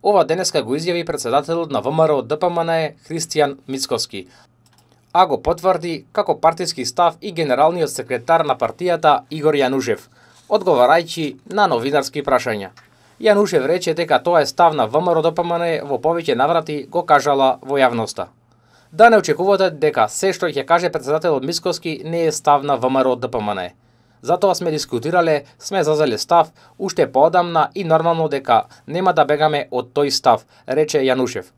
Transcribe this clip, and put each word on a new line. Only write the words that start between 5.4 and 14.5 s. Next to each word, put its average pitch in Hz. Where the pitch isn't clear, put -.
потврди 170
како 196
партиски 160
став 147
и 202
генералниот 156
секретар 127
на 143
партијата 165
Игор 151
Јанушев, 127
одговарајќи 165
на 202
новинарски 139
прашања. 113
Јанушев 202
рече 170
дека 160
тоа 175
е 139
став 165